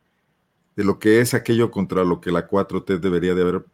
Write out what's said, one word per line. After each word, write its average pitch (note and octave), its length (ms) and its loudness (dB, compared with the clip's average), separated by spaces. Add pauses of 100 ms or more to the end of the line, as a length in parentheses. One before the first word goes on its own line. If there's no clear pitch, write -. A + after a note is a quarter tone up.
(760)
de G2+ 80 -4
lo G2 160 0
que A2 200 6
es A#2+ 140 0
aquello A#2 380 0
contra F#2 320 -2
lo F2 180 0
que F2+ 100 -6
la E2+ 160 -2
cuatro F#2+ 360 -2
T F#2+ 160 -2
debería F2+ 340 0
de F2+ 80 0
haber F2+ 320 -2